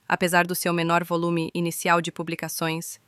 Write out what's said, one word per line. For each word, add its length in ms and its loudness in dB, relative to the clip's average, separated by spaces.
apesar 360 4
do 120 -2
seu 160 0
menor 320 2
volume 500 0
inicial 460 2
de 100 -6
publicações, 960 -6